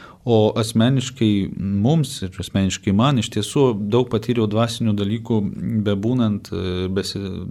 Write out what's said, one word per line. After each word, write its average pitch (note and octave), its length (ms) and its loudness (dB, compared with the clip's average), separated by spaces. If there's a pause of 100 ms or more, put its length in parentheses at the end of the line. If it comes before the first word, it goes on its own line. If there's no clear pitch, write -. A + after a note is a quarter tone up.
(240)
O A2 320 4
asmeniškai A2+ 1000 0
mums A2+ 680 0
ir F#2 140 -6
asmeniškai F#2+ 560 -2
man B2 260 4
iš G#2 120 -2
tiesų G#2+ 580 0
daug A#2+ 220 2
patyriau A#2 400 0
dvasinių A2+ 460 0
dalykų, A2 440 -2 (440)
bebūnant, G#2 680 0
e, F#2 360 -4
besi-, F#2+ 640 -6